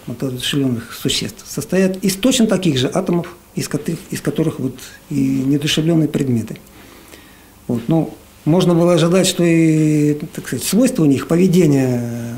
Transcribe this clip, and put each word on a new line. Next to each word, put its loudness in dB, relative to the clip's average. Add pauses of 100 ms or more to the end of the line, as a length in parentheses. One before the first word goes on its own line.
вот, -10
одушевлённых -4
существ, -6
состоят -2
из 0
точно 2
таких 0
же -2
атомов, -2 (200)
из -6
коты-, -6 (120)
из -8
которых -4
вот -6 (360)
и 0
неодушевлённые 0
предметы. -2 (1120)
Вот, -4
ну, 0 (300)
можно 4
было 4
ожидать, 2
что 0
и, 2 (200)
так -12
сказать, -6
свойства 2
у 4
них, 2
поведение 2